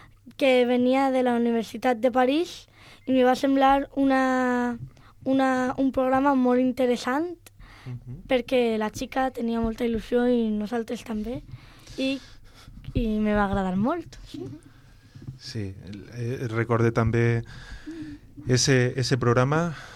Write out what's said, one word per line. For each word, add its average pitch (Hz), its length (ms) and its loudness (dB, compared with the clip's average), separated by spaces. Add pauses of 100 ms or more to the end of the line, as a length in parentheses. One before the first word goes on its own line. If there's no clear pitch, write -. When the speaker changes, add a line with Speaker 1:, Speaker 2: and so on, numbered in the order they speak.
(380)
Speaker 1:
que 254 260 4
venia 247 480 2
de 254 100 2
la 247 140 2
Universitat 233 640 0
de 247 100 2
París 254 540 0 (420)
i 262 60 0
me 262 160 4
va 254 80 4
semblar 277 580 2
una, 254 840 2 (460)
una, 262 520 2
un 269 160 0
programa 262 420 2
molt 254 300 4
interessant 254 720 0 (480)
Speaker 2:
Mhm. 123 420 -12
Speaker 1:
perquè 240 540 0
la 214 80 -2
xica 262 420 -4
tenia 233 300 -4
molta 226 240 -2
il·lusió 233 380 0 (100)
i 233 160 2
nosaltres 214 560 -4
també 226 380 -8 (560)
i, 269 200 -2 (760)
i 220 260 -2
me 214 160 0
va 208 80 2
agradar 190 320 -2
molt. 294 400 -4 (1200)
Speaker 2:
Sí, 98 380 -10 (100)
el, 101 300 -14
eh, 120 340 -6
recordé 113 440 2
també 117 520 2 (1040)
ese, 127 500 2
ese 127 200 0
programa. 135 560 2 (220)